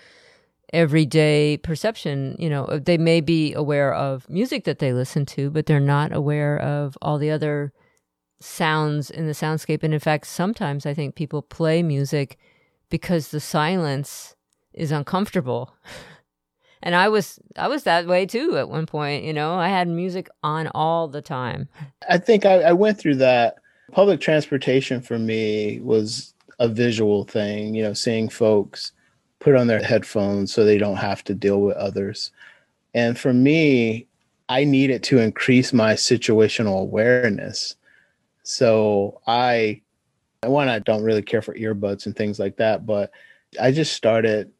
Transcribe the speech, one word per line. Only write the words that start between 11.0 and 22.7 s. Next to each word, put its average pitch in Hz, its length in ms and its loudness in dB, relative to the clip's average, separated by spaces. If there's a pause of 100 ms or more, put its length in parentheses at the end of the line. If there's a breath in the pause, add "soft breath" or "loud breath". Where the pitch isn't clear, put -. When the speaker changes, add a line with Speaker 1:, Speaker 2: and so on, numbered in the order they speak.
Speaker 1:
people 147 260 -6
play 165 420 -2
music 143 540 -2 (520)
because 165 380 -4
the 151 120 -8
silence 151 960 -4 (380)
is 147 180 -6
uncomfortable. 143 920 -4
<laughs> - 0 - (1000 loud breath)
And 175 140 -2
I 190 140 4
was, 214 300 -2 (180)
I 175 100 -2
was 277 160 -4
that 170 240 2
way 180 180 2
too 240 320 -2
at 131 120 -2
one 160 160 -4
point, 147 400 -6
you - 80 -6
know, 151 220 -2
I 175 120 0
had 180 220 0
music 175 400 -6 (140)
on 156 240 -4
all 165 420 -2
the 143 120 -10
time. 127 460 -8 (400 loud breath)
Speaker 2:
I 175 100 4
think 202 280 2
I, 190 160 6
I 165 100 6